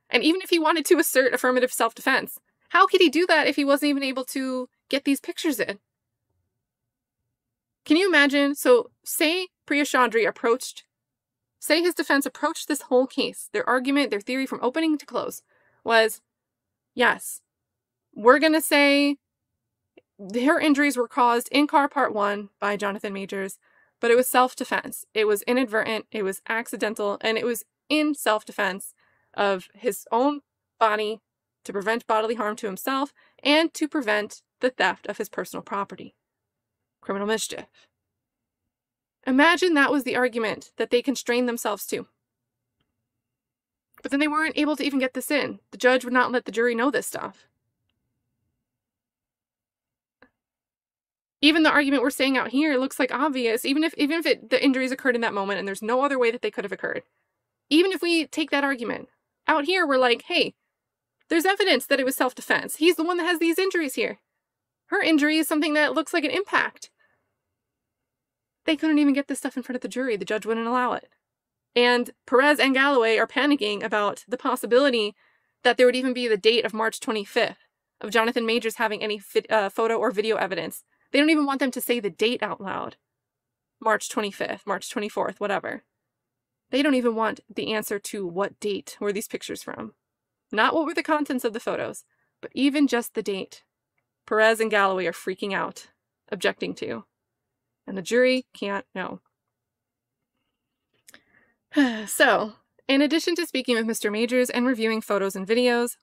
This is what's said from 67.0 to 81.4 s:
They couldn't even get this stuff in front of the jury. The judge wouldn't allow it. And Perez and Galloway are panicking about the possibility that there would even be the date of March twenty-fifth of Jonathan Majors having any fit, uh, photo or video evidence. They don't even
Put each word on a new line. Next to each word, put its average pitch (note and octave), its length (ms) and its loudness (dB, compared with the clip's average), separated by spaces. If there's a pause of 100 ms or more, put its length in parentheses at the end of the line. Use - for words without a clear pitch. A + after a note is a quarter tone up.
They D#4+ 100 0
couldn't D#4 240 2
even C#4+ 160 4
get C#4+ 120 -2
this C4+ 120 -6
stuff - 180 -8
in B3 60 -6
front B3 140 -8
of - 40 -10
the B3 60 -8
jury. A#3+ 300 -4
The F3+ 80 -10
judge G#3 200 -4
wouldn't A3+ 220 -4
allow B3 260 -2
it. - 160 -8 (640)
And A#3+ 380 2 (140)
Perez C#4 320 4
and C4 160 4
Galloway B3+ 420 4
are A3 80 2
panicking A3+ 560 0
about G#3 460 -2
the A#3 100 -6
possibility A#3+ 800 0 (480)
that A#3+ 140 4
there B3+ 100 8
would B3 80 4
even B3+ 180 -2
be B3 140 -4
the A3 100 2
date A3 280 2
of G#3+ 80 -6
March A3 260 -4
twenty-fifth G#3+ 640 -4 (340)
of G#3 120 -10
Jonathan A#3 340 2
Majors A3+ 300 -2
having G#3+ 260 -4
any G#3+ 160 -4
fit, G#3 320 -4
uh, G3+ 200 2
photo A3+ 260 0
or A3 160 0
video G#3 240 -2
evidence. F#3 480 -6 (260)
They C4+ 100 2
don't D4+ 120 4
even D4+ 140 2